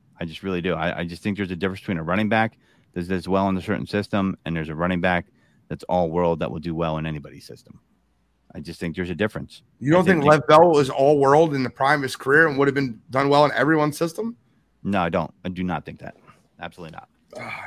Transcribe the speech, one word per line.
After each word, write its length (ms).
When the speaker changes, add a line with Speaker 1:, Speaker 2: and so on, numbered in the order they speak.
Speaker 1:
I 40
just 160
really 180
do. 140
I, 260
I 40
just 180
think 160
there's 120
a 60
difference 240
between 160
a 60
running 260
back 300
that 160
does 180
well 220
in 80
a 60
certain 240
system, 580
and 100
there's 140
a 60
running 260
back 260
that's 160
all 260
world 300
that 100
will 80
do 160
well 240
in 80
anybody's 400
system. 340
I 60
just 200
think 160
there's 120
a 60
difference. 480
Speaker 2:
You 140
don't 100
Speaker 1:
I 20
think 120
Speaker 2:
think 80
Speaker 1:
you 80
Speaker 2:
Lev 140
Bell 260
was 180
all 280
world 360
in 80
the 80
prime 300
of 20
his 140
career 320
and 100
would 100
have 60
been 340
done 220
well 160
in 60
everyone's 440
system? 400
Speaker 1:
No, 180
I 80
don't. 240
I 60
do 140
not 240
think 140
that. 160
Absolutely 320
not. 160
Speaker 2:
Ah, 280